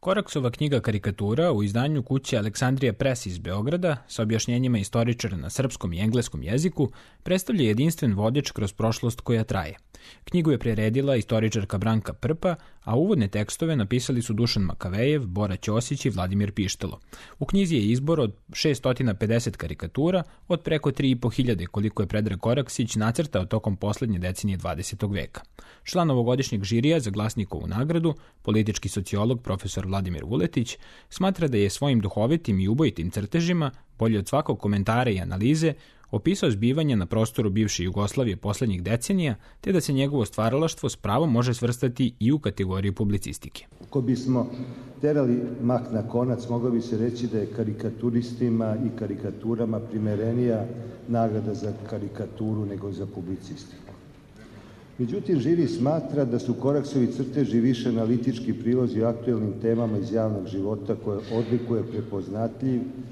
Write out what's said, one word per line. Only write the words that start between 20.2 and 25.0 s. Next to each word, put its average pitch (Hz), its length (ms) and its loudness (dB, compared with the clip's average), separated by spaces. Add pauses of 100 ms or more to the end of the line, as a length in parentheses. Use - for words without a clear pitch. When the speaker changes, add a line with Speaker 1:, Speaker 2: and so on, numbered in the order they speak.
Speaker 1:
od 170 140 0
preko 151 300 0
tri 135 180 2
i 127 60 4
po 120 140 0
hiljade 107 360 0
koliko 104 360 -2
je 98 40 0
Predrag 107 340 0
Koraksić 123 560 0
nacrtao 110 480 0
tokom 104 320 -2
poslednje 104 420 -2
decenije 92 380 -2
dvadesetog 87 560 -4